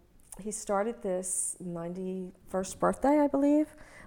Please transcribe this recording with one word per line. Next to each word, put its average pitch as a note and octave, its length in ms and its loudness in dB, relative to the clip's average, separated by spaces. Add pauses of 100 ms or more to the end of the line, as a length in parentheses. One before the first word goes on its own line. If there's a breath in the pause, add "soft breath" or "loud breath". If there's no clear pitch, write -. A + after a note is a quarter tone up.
(400)
he G#3 120 -8
started G#3 500 -2
this F#3 580 -4
ninety-first F#3 1200 -6
birthday, C4 400 4
I D4 80 6
believe, C#4+ 400 4 (400 loud breath)